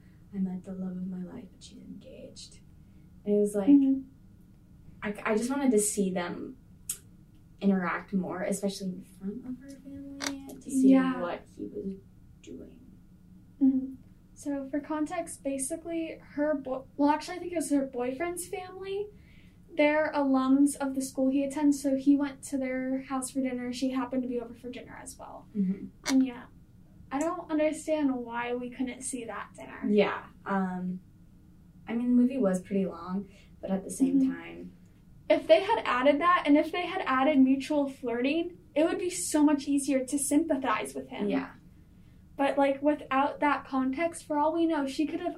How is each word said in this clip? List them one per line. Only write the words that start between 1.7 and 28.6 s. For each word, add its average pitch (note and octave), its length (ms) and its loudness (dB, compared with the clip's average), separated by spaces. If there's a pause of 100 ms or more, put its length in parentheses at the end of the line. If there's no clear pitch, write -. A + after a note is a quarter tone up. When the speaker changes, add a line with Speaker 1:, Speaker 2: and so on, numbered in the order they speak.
Speaker 1:
engaged." - 760 -18 (680)
And G#3 120 4
it - 40 6
was G3+ 140 2
like, - 140 2
Speaker 2:
Mm-hmm. C4+ 320 8 (1040)
Speaker 1:
I, G3+ 100 -4 (180)
I G#3+ 40 4
just A#3+ 140 0
wanted C4+ 220 2
to G#3 80 6
see G3 320 0
them F3+ 440 -6 (1040)
interact F3+ 520 0
more, F3+ 300 -4
especially G3 460 -4
in F3+ 160 -10 (140)
front G#3 280 -10
of B3+ 140 -8
her C#4 100 -18
family, C#4 920 -12
to - 80 -14
see C4 200 4
Speaker 2:
Yeah. C4 300 4
Speaker 1:
what F3 220 -6 (140)
he - 80 -10 (100)
was G3 200 -8 (480)
doing. - 360 -18 (840)
Speaker 2:
Mm-hmm. C4 320 4 (400)
So C#4 360 -6
for D4 100 -2
context, D#4 640 -6
basically D#4+ 760 -6 (160)
her D4+ 200 0
bo-, C4 320 -6 (100)
well, C#4+ 140 4
actually E4 260 -2
I E4+ 40 -8
think F4+ 120 -8
it F4 40 -2
was C#4 140 -2
her C#4 160 2
boyfriend's C4+ 600 -4
family. F#4+ 600 -6 (680)
They're D4+ 380 4
alums C4+ 640 4
of C4+ 180 -4
the C4+ 60 -2
school C4 300 0
he C#4 140 2
attends, C#4+ 380 2
so C4+ 140 2
he C#4+ 200 6
went C#4 280 -2
to C#4 140 -4
their C4 500 -2
house C4 220 -4
for C4+ 100 -4
dinner. B3 320 -4
She C4 180 -2
happened C4 320 -2
to B3 60 -6
be A#3+ 120 -4
over - 140 -12
for - 160 -14
dinner - 320 -14
as - 160 -16
well. - 280 -16 (100)
Speaker 1:
Mm-hmm. G3 300 0 (220)
Speaker 2:
And C4 180 4
yeah, B3 160 -10 (680)
I C4+ 100 -4
don't E4+ 300 -4
understand D4+ 640 2
why A#3+ 400 -4
we B3 160 -6